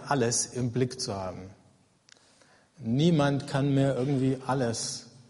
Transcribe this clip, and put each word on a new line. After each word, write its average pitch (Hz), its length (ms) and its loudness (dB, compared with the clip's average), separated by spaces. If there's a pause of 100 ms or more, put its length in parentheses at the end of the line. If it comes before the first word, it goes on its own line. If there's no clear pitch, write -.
alles 120 380 0
im 123 260 -4
Blick 127 300 -2
zu 107 140 -4
haben. 92 340 -8 (1300)
Niemand 143 720 2
kann 139 260 0
mehr 135 220 4
irgendwie 131 500 0
alles 123 640 -2 (220)